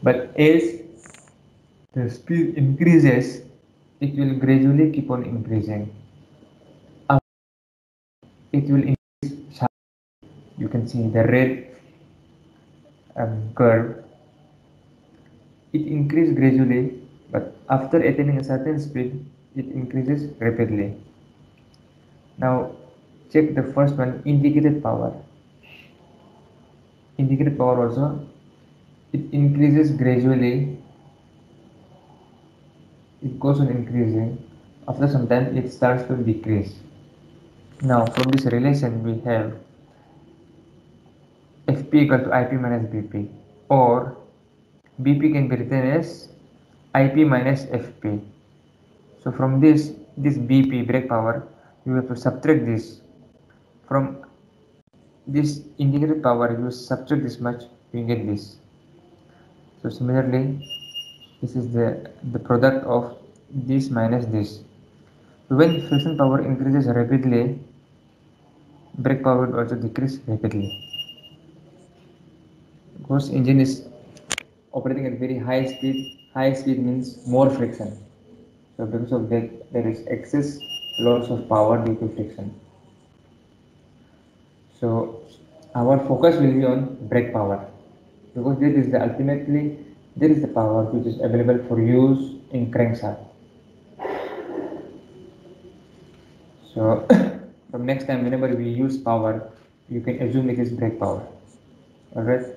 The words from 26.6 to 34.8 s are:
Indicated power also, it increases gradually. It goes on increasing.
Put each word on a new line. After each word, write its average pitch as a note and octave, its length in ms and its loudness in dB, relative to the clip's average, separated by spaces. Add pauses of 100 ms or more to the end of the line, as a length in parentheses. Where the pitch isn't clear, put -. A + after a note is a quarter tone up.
Indicated C3+ 380 2
power B2 320 2
also, C3+ 380 -2 (880)
it C#3+ 80 -2 (100)
increases C#3+ 600 4
gradually. B2+ 880 2 (2500)
It B2+ 160 -10
goes C#3 220 2
on C3+ 80 2
increasing. A#2 760 -2 (460)